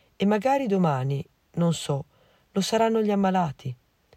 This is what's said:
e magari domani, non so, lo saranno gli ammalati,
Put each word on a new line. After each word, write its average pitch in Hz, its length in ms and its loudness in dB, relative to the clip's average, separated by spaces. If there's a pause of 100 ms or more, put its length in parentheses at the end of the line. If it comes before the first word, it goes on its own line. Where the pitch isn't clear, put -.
(160)
e 196 100 0
magari 254 400 2
domani, 139 580 0 (280)
non 170 200 0
so, 143 320 -6 (480)
lo 202 80 -2
saranno 226 400 2
gli 208 100 0
ammalati, 185 640 0 (420)